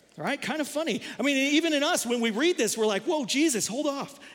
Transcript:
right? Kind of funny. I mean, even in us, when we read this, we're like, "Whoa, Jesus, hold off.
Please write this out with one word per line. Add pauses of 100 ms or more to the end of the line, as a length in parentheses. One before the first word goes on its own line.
(180)
right?
Kind
of
funny. (160)
I
mean, (160)
even
in
us,
when
we
read
this,
we're
like,
"Whoa,
Jesus,
hold
off. (160)